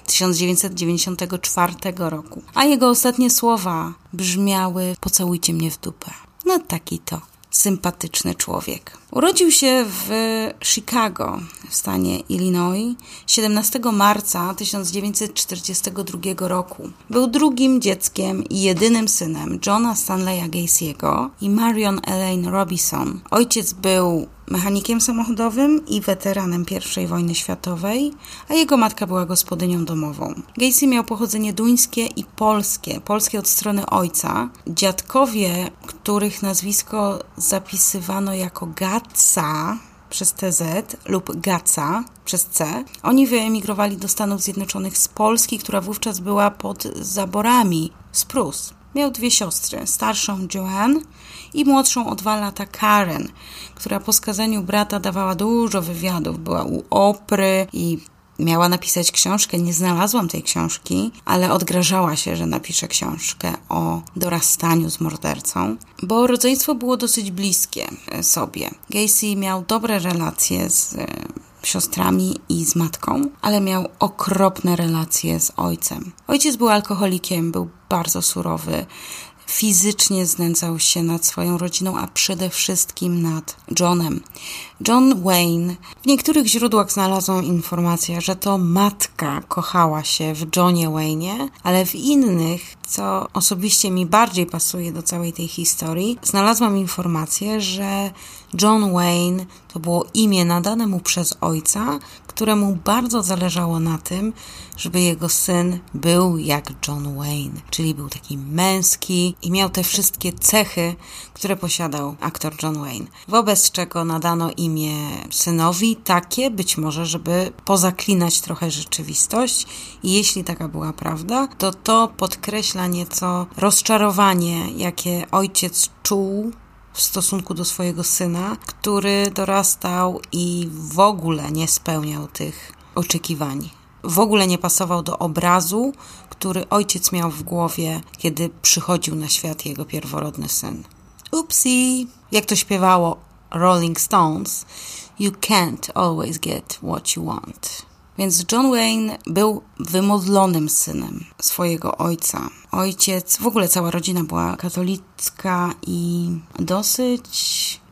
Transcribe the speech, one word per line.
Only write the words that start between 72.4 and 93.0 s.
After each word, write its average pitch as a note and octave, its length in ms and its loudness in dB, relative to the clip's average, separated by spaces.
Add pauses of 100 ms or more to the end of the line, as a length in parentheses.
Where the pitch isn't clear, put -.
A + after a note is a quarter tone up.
i E3 160 0
z - 100 0
matką, E3+ 540 0 (120)
ale G#3 200 2
miał F#3+ 260 -2 (120)
okropne F#3+ 760 2
relacje E3 640 0
z - 180 -2
ojcem. F3 540 -4 (160)
Ojciec C#4+ 280 2
był A3+ 140 2
alkoholikiem, F#3 800 0
był F3 180 -4 (200)
bardzo F3 320 0
surowy. D#3+ 640 -2 (640)
Fizycznie G3+ 800 2
znęcał E3+ 540 0
się - 240 2
nad E3 220 0
swoją F3 320 0
rodziną, F3+ 400 -4
a F3+ 100 -4
przede F#3 420 -2
wszystkim F3 720 -2
nad D#3+ 340 -4 (240)
Johnem. E3+ 420 2 (640)
John B3 360 6
Wayne. F3 520 4 (280)
W - 20 -4
niektórych C#4 420 4
źródłach G#3+ 440 2
znalazłam F#3+ 520 2
informację, E3+ 800 0
że F#3+ 140 -2
to G3 220 0
matka F3 920 0
kochała D#3 560 2
się D#3 300 -2
w D#3+ 220 -4
Johnie F3 340 4
Wayne'ie, D#3+ 580 -2 (160)
ale F#3 220 4
w F#3 100 -4
innych, G3 680 4 (260)
co F#3+ 460 -2